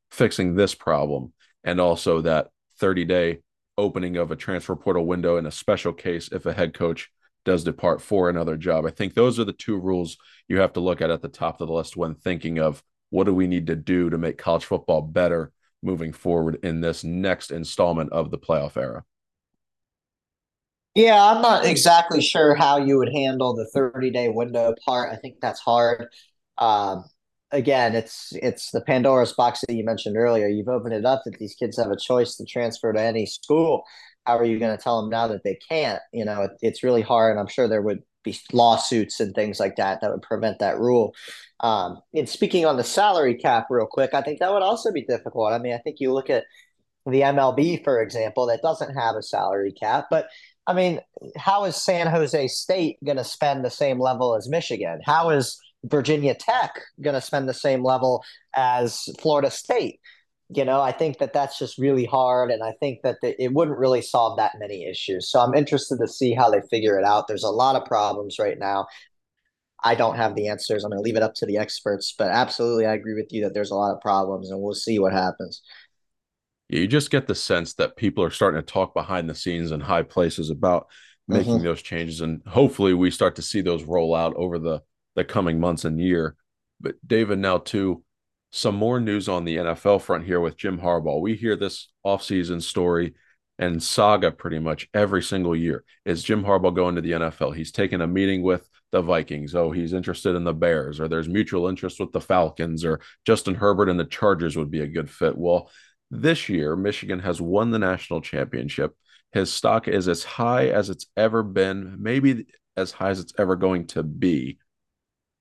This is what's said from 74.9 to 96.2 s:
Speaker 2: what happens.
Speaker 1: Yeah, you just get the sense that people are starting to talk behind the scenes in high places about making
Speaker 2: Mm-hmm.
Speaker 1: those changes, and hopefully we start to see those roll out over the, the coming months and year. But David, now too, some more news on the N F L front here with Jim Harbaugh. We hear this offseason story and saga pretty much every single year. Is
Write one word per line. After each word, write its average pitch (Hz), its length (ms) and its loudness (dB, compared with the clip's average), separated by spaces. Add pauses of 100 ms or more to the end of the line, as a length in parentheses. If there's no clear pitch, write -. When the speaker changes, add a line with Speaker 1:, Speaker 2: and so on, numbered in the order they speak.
Speaker 2:
what 95 140 2
happens. 92 480 -4 (1080)
Speaker 1:
Yeah, - 100 -2
you 92 80 2
just 143 240 0
get 135 160 0
the 98 80 -2
sense 85 400 -2
that - 200 -2
people 101 280 0
are 82 60 2
starting 85 300 0
to 80 60 -6
talk 95 280 -2
behind 87 360 -4
the 76 60 -8
scenes 85 360 -4
in 78 80 -4
high 85 240 0
places 82 460 -2
about 87 380 0 (400)
making 101 280 2
Speaker 2:
Mm-hmm. 82 80 0
Speaker 1:
those 85 180 -2
changes, 82 400 -8
and 80 260 -4
hopefully 107 460 4
we 90 180 4
start 87 240 2
to 82 60 -12
see - 200 -4
those 85 220 -2
roll 82 320 0
out 82 200 0
over 87 240 -4
the, 80 220 -4 (340)
the 90 100 0
coming 85 340 0
months 85 240 0
and 80 160 -4
year. 82 360 0 (440)
But 80 160 -8 (100)
David, 107 340 0
now 95 180 2
too, 92 460 -2 (480)
some 104 240 -2
more 117 240 0
news 104 300 -2
on 87 160 -2
the 82 140 -2
N 85 80 -4
F 85 180 -4
L 101 140 6
front 85 260 -2
here 90 140 0
with 82 180 -2
Jim 92 220 -6
Harbaugh. 80 420 0
We 110 140 -2
hear 110 200 0
this 95 340 -6 (160)
offseason 90 560 -2
story 87 520 0 (460)
and 85 240 -2
saga 104 480 4
pretty 80 280 -6
much 80 340 -4
every 101 280 2
single 87 340 -2
year. 82 280 -2 (220)
Is 87 180 -2